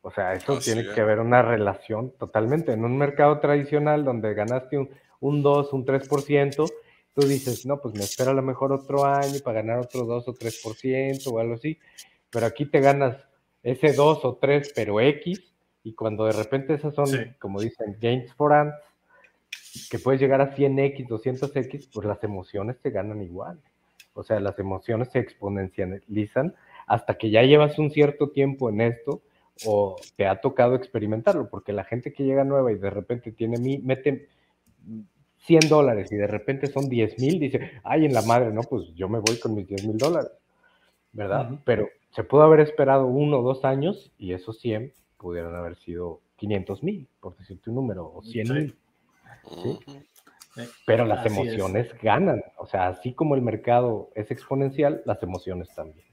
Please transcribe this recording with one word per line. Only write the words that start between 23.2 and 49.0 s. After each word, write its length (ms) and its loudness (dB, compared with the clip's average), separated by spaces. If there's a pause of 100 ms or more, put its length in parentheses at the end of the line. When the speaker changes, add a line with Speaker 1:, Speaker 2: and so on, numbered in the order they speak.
Speaker 1:
igual. 380 -12 (540)
O 100 -12
sea, 160 -2
las 180 -4
emociones 540 -4
se 80 0
exponencializan 1400 -4 (320)
hasta 300 0
que 120 -2
ya 140 8
llevas 340 8
un 140 0
cierto 400 2
tiempo 380 0
en 120 0
esto 400 -2 (440)
o 300 2 (220)
te 100 2
ha 140 0
tocado 340 2
experimentarlo, 760 -2
porque 220 -12
la 120 -4
gente 300 -8
que 100 -6
llega 200 2
nueva 280 0
y 40 0
de 140 -6
repente 420 -8
tiene 260 -4
mi-, 200 -2
mete 500 -2 (1120)
cien 320 6
dólares 420 4
y 40 -4
de 120 0
repente 400 -4
son 220 -2
diez 300 0
mil, 200 2
dice, 440 -4
"Ay, 220 2
en 80 2
la 100 4
madre, 280 4
no, 120 -4
pues 320 -6
yo 120 -6
me 120 -2
voy 200 2
con 160 -4
mis 120 -8
diez 180 -8
mil 120 -4
dólares", 340 0 (840)
¿verdad? 380 -4
Speaker 3:
Ujú. 120 -12
Speaker 1:
Pero 260 0 (200)
se 140 -8
pudo 200 6
haber 160 10
esperado 460 4
uno 340 2
o 40 0
dos 200 -2
años 540 -2
y 160 -8
esos 260 -12
cien 340 -6 (240)
pudieron 380 -10
haber 200 -10
sido 460 -12 (140)
quinientos 480 -6
mil, 240 -8 (120)
por 180 -18
decirte 320 -18
un 80 -6
número, 360 -6
o 100 -18
cien 280 -6
mil. 200 -2
Speaker 3:
Sí. 40 -20 (800)